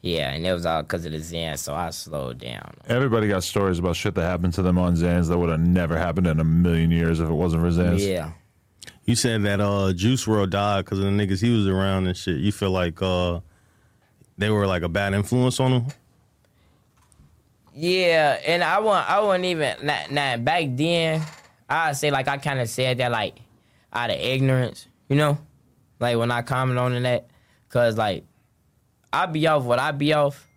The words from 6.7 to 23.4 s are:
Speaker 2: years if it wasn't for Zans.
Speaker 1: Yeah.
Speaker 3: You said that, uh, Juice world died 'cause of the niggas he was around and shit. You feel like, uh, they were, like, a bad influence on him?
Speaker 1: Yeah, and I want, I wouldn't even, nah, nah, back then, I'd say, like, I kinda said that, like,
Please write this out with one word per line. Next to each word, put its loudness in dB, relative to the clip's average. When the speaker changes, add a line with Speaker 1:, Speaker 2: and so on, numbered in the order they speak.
Speaker 2:
years 2
if -2
it 0
wasn't 0
for 2
Zans. 2
Speaker 1:
Yeah. -4
Speaker 3:
You 2
said 0
that, 0
uh, 2
Juice 0
world 2
died 0
'cause -4
of -2
the 0
niggas 0
he 2
was 2
around 0
and -2
shit. -4
You 0
feel -2
like, -2
uh, 0
they 0
were, 2
like, 0
a -2
bad -2
influence 0
on 2
him? 0
Speaker 1:
Yeah, 2
and 2
I 2
want, 2
I 4
wouldn't 2
even, -2
nah, 0
nah, 0
back 0
then, 0
I'd 0
say, 0
like, 0
I -2
kinda -4
said -2
that, 0
like, -4